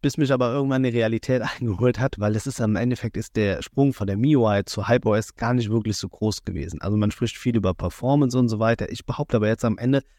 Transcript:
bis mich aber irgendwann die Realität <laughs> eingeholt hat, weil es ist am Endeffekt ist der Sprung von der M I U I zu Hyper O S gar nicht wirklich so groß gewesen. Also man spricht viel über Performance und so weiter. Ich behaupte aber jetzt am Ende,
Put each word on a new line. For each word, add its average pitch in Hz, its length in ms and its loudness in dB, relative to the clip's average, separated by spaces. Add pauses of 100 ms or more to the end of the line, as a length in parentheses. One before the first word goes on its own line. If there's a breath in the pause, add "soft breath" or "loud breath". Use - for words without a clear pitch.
bis 143 160 0
mich 139 140 2
aber 123 200 2
irgendwann 135 300 0
die 127 80 2
Realität 113 520 0
<laughs> - 160 -6
eingeholt 117 400 0
hat, 131 200 -2
weil 107 180 0
es 107 100 -4
ist 135 140 -6
am 107 160 2
Endeffekt 120 400 -2
ist - 200 -6
der 101 260 0
Sprung 139 320 0
von 101 120 -6
der 98 100 -2
M 110 80 0
I 147 120 6
U 113 140 4
I 101 160 2
zu 101 200 -6
Hyper 120 240 2
O 104 40 4
S 110 200 -2
gar 117 200 -2
nicht 117 160 0
wirklich 110 260 -2
so 92 140 -8
groß - 340 -4
gewesen. 78 380 -8
Also 104 160 0
man 107 120 2
spricht - 280 -4
viel 120 180 0
über 98 160 2
Performance 127 640 0
und 123 120 2
so 107 80 -2
weiter. 113 340 0
Ich - 140 -14
behaupte - 320 -2
aber 107 100 2
jetzt 113 160 0
am 110 140 0
Ende, 131 240 2 (160)